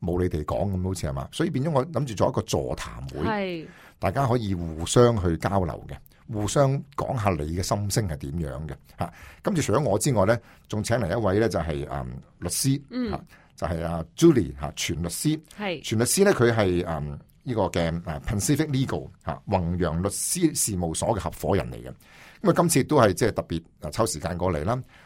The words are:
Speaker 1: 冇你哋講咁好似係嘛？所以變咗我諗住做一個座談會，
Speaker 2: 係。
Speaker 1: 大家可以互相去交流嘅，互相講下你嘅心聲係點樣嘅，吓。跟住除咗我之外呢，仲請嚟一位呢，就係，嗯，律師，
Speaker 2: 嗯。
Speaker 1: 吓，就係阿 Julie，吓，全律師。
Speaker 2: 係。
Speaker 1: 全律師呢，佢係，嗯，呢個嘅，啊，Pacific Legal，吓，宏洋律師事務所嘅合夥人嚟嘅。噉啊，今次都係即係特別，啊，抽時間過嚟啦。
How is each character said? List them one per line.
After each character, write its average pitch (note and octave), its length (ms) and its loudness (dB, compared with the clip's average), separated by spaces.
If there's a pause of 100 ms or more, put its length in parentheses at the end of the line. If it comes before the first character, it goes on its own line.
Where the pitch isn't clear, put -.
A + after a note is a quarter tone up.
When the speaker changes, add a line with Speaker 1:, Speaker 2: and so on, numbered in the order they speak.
Speaker 1:
冇 F2 220 0
你 F2+ 60 2
哋 D#2 160 -2
講 - 260 -2
咁 F#2 120 -2
好 F#2 120 -2
似 - 120 -6
係 C#2 60 -4
嘛？ C#2 200 -6
所 - 140 -2
以 - 40 -2
變 C3 140 -2
咗 E3+ 60 -2
我 C3 160 0
諗 B2+ 200 -2
住 A2+ 80 -8
做 - 140 2
一 - 40 0
個 A2 100 -2
座 - 320 -2
談 - 340 -10
會， C#2+ 120 -8
Speaker 2:
係。 F#3 460 -4 (320)
Speaker 1:
大 - 120 0
家 C#3 160 0
可 B2 100 2
以 G#2 180 0
互 E2 320 -4
相 A#2+ 360 6
去 E2+ 160 2
交 G2+ 260 2
流 A1+ 240 -6
嘅， - 80 -12 (360)
互 G#2 140 -2
相 C#3 240 4 (240)
講 - 240 -4
下 G2+ 120 2
你 D#2 260 -2
嘅 F#2+ 60 -2
心 G#2 280 -2
聲 G#2 180 0
係 D2+ 100 -4
點 C#2 160 -8
樣 C#2+ 340 -6
嘅， - 60 -10 (240)
吓。 - 140 -6 (300)
跟 A3 120 -2
住 D3 80 2
除 G2+ 100 0
咗 C3+ 100 4
我 A2 160 2
之 C#3+ 140 2
外 G2+ 140 4
呢， A2+ 120 4 (300)
仲 G#2 140 -2
請 A2+ 160 0
嚟 F2+ 120 -2
一 A2 140 0
位 F#2+ 140 4
呢， A2+ 100 4
就 F#2+ 100 -2
係， D2+ 320 -4
嗯， C2 160 -6 (320)
律 F2 100 -6
師， C3+ 320 0 (100)
Speaker 2:
嗯。 A#3+ 200 -4
Speaker 1:
吓， - 100 -6 (360)
就 - 100 -6
係 E2 180 -2
阿 E2 200 -4 (120)
Julie， B2 440 6
吓， D2 160 -6
全 D#2+ 260 -4
律 F2 60 -4
師。 D#3 320 -2 (180)
Speaker 2:
係。 F#3+ 240 -6
Speaker 1:
全 - 160 -2
律 A2+ 60 4
師 G3 200 4
呢， G3 100 6
佢 A#2 180 6
係， F#2 340 2
嗯， D2 320 -6 (260)
呢 B2 100 -4
個 G#2+ 80 0
嘅， E2+ 480 -2
啊， D2 160 -6
Pacific C#3+ 400 0
Legal， C3 420 -2 (160)
吓， C#2 220 -6
宏 F2+ 320 0
洋 E2+ 240 0
律 G2 60 0
師 - 460 0
事 - 220 -2
務 E2 180 -2
所 A2+ 220 0
嘅 F2 40 -2
合 D#2+ 100 -6
夥 - 260 0
人 B1 140 -2
嚟 A#1 60 -8
嘅。 A#1 140 -12 (520)
噉 F#3+ 80 4
啊， - 60 4
今 F3 120 4
次 C3+ 160 4
都 D3 160 4
係 G#2 140 6
即 A#2+ 120 0
係 G2 60 2
特 - 100 -4
別， E2 200 -4 (180)
啊， D#2 100 -8
抽 A2+ 160 0
時 D#2 120 -4
間 E2 180 -4
過 F2 160 0
嚟 D2+ 120 -2
啦。 B2+ 180 -2 (240)